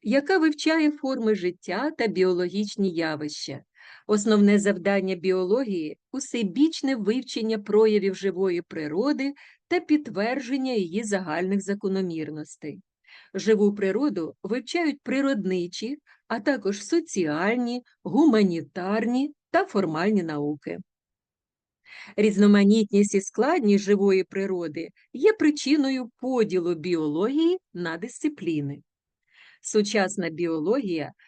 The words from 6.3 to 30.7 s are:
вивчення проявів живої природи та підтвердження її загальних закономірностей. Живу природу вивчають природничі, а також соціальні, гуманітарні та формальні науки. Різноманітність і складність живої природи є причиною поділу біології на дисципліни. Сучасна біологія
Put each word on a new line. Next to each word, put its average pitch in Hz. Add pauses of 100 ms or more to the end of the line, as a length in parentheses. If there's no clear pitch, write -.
вивчення 220
проявів 208
живої 185
природи 226 (340)
та 349
підтвердження 262
її 196
загальних 190
закономірностей. 170 (520)
Живу 202
природу 196
вивчають 269
природничі, 220 (300)
а 226
також 208
соціальні, 240 (200)
гуманітарні 214 (180)
та 370
формальні 185
науки. 151 (1400)
Різноманітність 208
і 196
складність 214
живої 196
природи 175 (240)
є 339
причиною 277
поділу 185
біології 180 (140)
на 170
дисципліни. 165 (800)
Сучасна 202
біологія 165 (160)